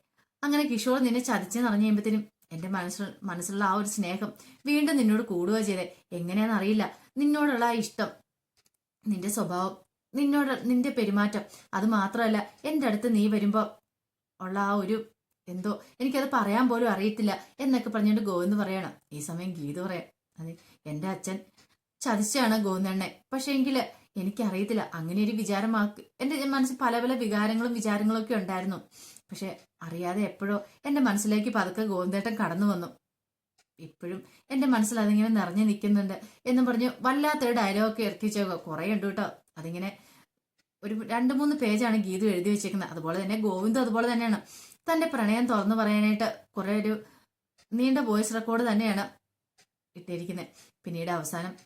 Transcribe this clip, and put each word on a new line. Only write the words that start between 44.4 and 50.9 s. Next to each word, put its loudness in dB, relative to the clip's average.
തൻ്റെ 2
പ്രണയം 0
തുറന്നു 2
പറയാനായിട്ട് 2
കുറേ -2
ഒരു 0
നീണ്ട 2
വോയിസ് 2
റെക്കോർഡ് 0
തന്നെയാണ് 2
ഇട്ടിരിക്കുന്നത്. -8
പിന്നീട് -6